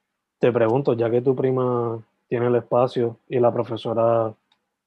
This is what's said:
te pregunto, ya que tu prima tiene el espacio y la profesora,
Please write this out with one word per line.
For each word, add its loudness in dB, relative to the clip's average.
te 2
pregunto, 2
ya -2
que 2
tu 0
prima -2
tiene -2
el 2
espacio 0
y -2
la 4
profesora, -2